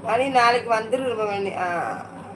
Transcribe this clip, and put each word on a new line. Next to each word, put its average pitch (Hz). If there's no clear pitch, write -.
மணி 233
நாளைக்கு 240
வந்துரு 220
மணி. 196
ஆ, 165